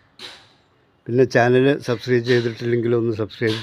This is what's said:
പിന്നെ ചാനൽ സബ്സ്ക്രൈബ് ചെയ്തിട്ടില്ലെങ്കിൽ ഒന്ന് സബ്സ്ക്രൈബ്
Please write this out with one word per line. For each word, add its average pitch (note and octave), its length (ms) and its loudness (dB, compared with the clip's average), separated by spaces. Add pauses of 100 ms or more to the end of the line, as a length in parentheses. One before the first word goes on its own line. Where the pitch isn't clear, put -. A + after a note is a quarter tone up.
(1040)
പിന്നെ B2 180 2 (120)
ചാനൽ B2+ 300 4 (220)
സബ്സ്ക്രൈബ് A#2+ 440 -2
ചെയ്തിട്ടില്ലെങ്കിൽ A#2 600 0 (100)
ഒന്ന് A2+ 200 -2
സബ്സ്ക്രൈബ് A2 420 -4